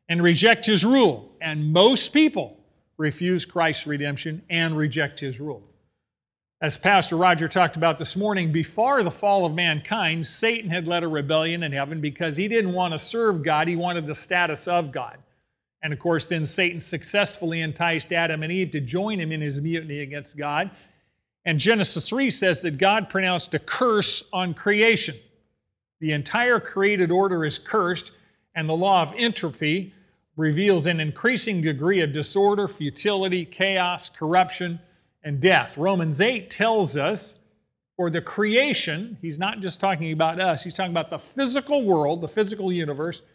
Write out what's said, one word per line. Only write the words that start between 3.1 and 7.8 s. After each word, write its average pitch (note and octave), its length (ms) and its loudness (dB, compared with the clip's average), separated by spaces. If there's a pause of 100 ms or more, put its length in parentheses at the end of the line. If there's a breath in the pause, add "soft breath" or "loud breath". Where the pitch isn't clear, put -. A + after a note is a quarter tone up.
Christ's D#3+ 440 0
redemption D3 640 -6
and E3 260 0
reject D3+ 420 -2
his B2+ 200 -8
rule. C#3 240 -10 (1000)
As D3+ 160 -2
Pastor F#3 380 4
Roger E3 320 4
talked E3+ 300 0
about D#3+ 200 2